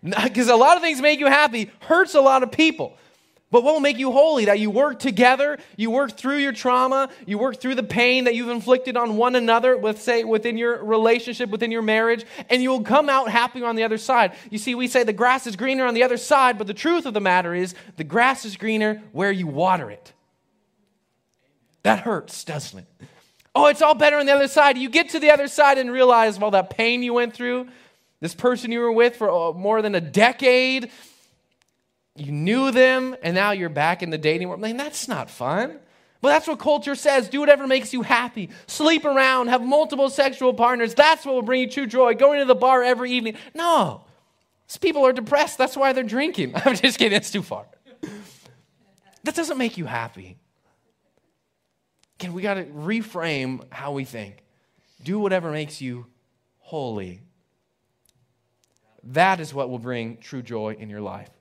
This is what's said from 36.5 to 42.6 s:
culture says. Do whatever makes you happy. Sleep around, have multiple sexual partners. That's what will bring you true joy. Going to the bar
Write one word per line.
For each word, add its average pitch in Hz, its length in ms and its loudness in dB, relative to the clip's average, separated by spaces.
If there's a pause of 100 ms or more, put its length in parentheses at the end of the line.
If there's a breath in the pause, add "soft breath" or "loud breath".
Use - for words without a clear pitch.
culture 285 380 -2
says. 269 340 0
Do 277 100 -6
whatever 285 280 4
makes 262 260 -2
you 247 80 -4
happy. 240 480 -2 (160 loud breath)
Sleep 311 400 0
around, 262 440 2
have 247 120 2
multiple 277 480 0
sexual 269 420 0
partners. 233 440 0
That's 311 320 4
what 262 80 -2
will 247 80 -2
bring 254 180 -2
you 254 80 -4
true 277 160 -6
joy. 233 300 2
Going 285 240 4
to 277 60 0
the 254 100 4
bar 254 260 2